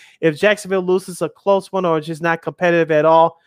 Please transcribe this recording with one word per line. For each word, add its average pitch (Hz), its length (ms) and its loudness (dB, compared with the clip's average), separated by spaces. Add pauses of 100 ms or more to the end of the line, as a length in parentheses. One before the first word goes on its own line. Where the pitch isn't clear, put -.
(200)
if 156 160 0
Jacksonville 190 460 0
loses 185 400 -4
a 160 60 -4
close 196 420 -2
one 185 140 -4
or 160 160 0
just 156 220 -10
not 165 200 -2
competitive 165 480 -2
at 151 140 2
all, 165 420 4